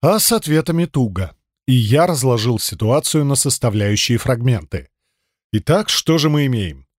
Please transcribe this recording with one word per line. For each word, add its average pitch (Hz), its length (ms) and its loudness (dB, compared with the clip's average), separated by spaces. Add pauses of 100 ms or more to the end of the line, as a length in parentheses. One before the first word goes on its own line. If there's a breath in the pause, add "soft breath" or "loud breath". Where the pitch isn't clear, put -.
а 202 200 2
с - 100 0
ответами 165 540 0
туго, 95 500 -4 (320)
и 135 60 2
я 127 340 4
разложил 123 540 0
ситуацию 131 640 0
на 139 100 0
составляющие 107 840 0
фрагменты. 117 720 -2 (640)
Итак, 185 360 0
что - 280 0
же 156 140 2
мы 147 160 2
имеем? 95 400 -4 (120)